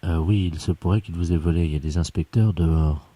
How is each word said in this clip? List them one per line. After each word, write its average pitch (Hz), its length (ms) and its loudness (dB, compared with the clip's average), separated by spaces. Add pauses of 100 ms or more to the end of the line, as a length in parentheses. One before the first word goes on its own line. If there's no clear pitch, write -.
Euh, 85 120 -2
oui, 90 360 2
il 80 60 -8
se 85 140 -4
pourrait 90 280 0
qu'il 92 140 -12
vous 85 180 -2
ait 90 40 2
volé. 82 300 2
Il 76 60 -2
y 76 40 -2
a 76 40 0
des 76 180 -4
inspecteurs 92 560 0
dehors. 80 600 2